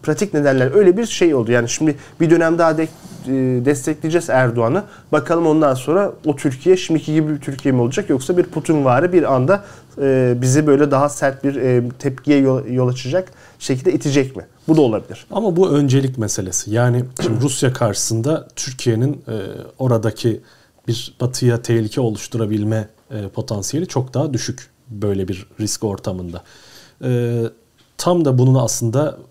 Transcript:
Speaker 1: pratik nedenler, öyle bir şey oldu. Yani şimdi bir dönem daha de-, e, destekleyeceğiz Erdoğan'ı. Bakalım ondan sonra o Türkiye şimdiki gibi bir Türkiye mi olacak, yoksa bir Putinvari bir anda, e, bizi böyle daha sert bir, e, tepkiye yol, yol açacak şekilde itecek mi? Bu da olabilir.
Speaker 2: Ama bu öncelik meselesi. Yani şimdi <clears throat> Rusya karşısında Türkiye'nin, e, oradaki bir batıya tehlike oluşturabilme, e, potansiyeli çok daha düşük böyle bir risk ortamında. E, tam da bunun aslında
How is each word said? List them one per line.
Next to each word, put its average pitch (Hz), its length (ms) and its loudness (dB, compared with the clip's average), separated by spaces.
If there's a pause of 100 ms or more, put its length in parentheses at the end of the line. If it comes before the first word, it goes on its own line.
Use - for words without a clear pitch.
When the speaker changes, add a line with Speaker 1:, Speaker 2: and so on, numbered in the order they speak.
Speaker 1:
pratik 156 300 -2
nedenler, 135 420 2
öyle 190 220 6
bir 233 80 -2
şey 170 300 2
oldu. 117 160 0
Yani 120 180 2
şimdi 151 260 -2 (240)
bir 165 100 2
dönem 165 280 4
daha 160 200 2
de-, 160 100 -2 (400)
e, 127 380 0
destekleyeceğiz 156 640 -2
Erdoğan'ı. 123 540 2 (280)
Bakalım 165 360 0
ondan 151 260 4
sonra 165 380 0 (140)
o 147 100 0
Türkiye 151 420 0
şimdiki 160 360 -2
gibi 156 200 0
bir 143 60 -6
Türkiye 135 320 -4
mi 127 100 2
olacak, 127 280 -2
yoksa 151 280 0
bir 175 60 4
Putinvari 156 720 2
bir 139 200 4
anda, 156 300 2 (380)
e, 131 400 2
bizi 135 260 2
böyle 143 240 4
daha 139 180 2
sert 139 340 -4
bir, 139 120 0
e, 123 340 2 (100)
tepkiye 139 400 0
yol, 131 260 2
yol 127 220 0
açacak 127 440 -4 (280)
şekilde - 340 0
itecek 139 420 0
mi? 92 100 -12 (220)
Bu 156 100 6
da 160 40 6
olabilir. 107 500 -2
Speaker 2:
Ama 202 240 -2
bu 185 140 4
öncelik 135 480 2
meselesi. 101 540 -6
Yani 123 320 2 (180)
şimdi 127 200 0
<clears throat> - 0 -
Rusya 131 320 0
karşısında 113 840 -2
Türkiye'nin, 123 560 -2
e, 120 240 -10 (440)
oradaki 113 640 0 (460)
bir - 340 -6
batıya 123 400 0
tehlike 117 400 -2
oluşturabilme, 107 840 -2 (240)
e, 104 180 -8
potansiyeli 113 580 -6
çok - 260 -6
daha 151 200 -2
düşük - 360 -8 (200)
böyle 101 380 -4
bir 95 200 -10 (120)
risk 107 240 -6
ortamında. 92 600 -6 (600)
E, 120 380 -2 (560)
tam 175 280 2
da 131 120 2
bunun 131 180 6
aslında 120 640 -2 (140)